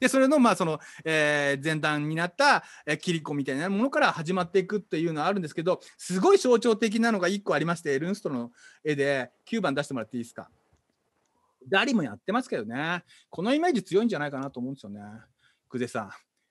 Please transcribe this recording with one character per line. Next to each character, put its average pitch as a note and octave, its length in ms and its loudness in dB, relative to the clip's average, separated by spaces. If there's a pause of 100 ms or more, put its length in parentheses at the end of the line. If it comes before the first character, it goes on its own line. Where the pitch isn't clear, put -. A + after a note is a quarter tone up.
で、 B3+ 80 2
そ C4 100 2
れ C4 80 6
の、 D4+ 120 4
ま A#3+ 120 6
あ、 F#3 60 2
そ F#3 80 0
の、 D#3 140 -2 (260)
え D3 560 2
ー、 - 20 -8
前 D#3 160 0
段 D3+ 300 0
に D#3 60 -4
な E3+ 120 0
っ F3 80 -16
た、 C4+ 300 4 (200)
え D3+ 80 -2
ー、 D3+ 40 0
キ F3+ 160 -2
リ D#3+ 100 -2
コ D3 100 -6
み C#3+ 120 -2
た C3+ 80 -2
い C3 40 -2
な E3+ 120 -4
も G3 80 -2
の B3 120 2
か D4+ 120 0
ら G#3+ 100 4
始 D#3+ 220 -4
ま F#3 80 0
っ F3 100 -6
て G3 80 2
い F3+ 80 0
く G#3+ 120 -4
っ - 20 -4
て - 180 -6
い E3 80 0
う E3 60 -4
の D3+ 80 -4
は D#3 60 -2
あ G3 60 2
る G#3 60 -2
ん - 20 -2
で D#3+ 60 -6
す - 80 -18
け E3 80 -4
ど、 E3+ 160 0 (180)
す F3+ 220 -4
ご C#4 140 8
い G4 40 8
象 B3 220 4
徴 A3 160 2
的 A3+ 240 0
な A#3 140 2
の G3+ 60 0
が F3 100 0
一 G3+ 120 -2
個 F#3 120 -2
あ D3 60 2
り D#3 40 0
ま E3+ 140 0
し - 40 -16
て、 C#3+ 160 0
ル D#3+ 120 -4
ン G3 60 -4
ス - 60 -10
ト F3 80 -4
の A#2+ 220 -6 (320)
絵 D3+ 120 0
で、 C#3 360 0 (140)
九 A3+ 160 -4
番 D#3+ 120 0
出 C#3+ 100 -2
し - 40 -12
て - 60 -10
も B2 80 -4
ら A2 40 -8
っ - 40 -14
て B2+ 80 -8
い - 20 -4
い A#2 40 -6
で A#2 60 -14
す - 40 -20
か？ - 160 -16 (1200)
ダ F#3+ 140 2
リ C4 100 0
も G3+ 100 2
や A2 100 -6
っ G2+ 40 -12
て - 140 -6
ま A#3+ 100 0
す - 80 -16
け G3 80 -4
ど A2+ 80 -6
ね。 D#3 380 -6 (260)
こ - 120 -10
の A3+ 120 0
イ D4 60 2
メ F4 100 2
ー F4 40 2
ジ A3+ 100 -2
強 F#3+ 180 0
い A#3 40 0
ん A#3 40 -2
じ G3 60 -2
ゃ D3 40 -4
な D3 80 -4
い C#3+ 40 -6
か C#3 80 -6
な C#3 120 -8
と - 80 -12
思 B2 100 -6
う - 20 -8
ん C#3 40 -10
で - 40 -16
す - 40 -18
よ G#2 60 -14
ね。 G2+ 100 -14 (680)
久 B2 100 -6
世 A#2+ 80 -2
さ A2+ 160 -6
ん。 F#2+ 80 -14 (400)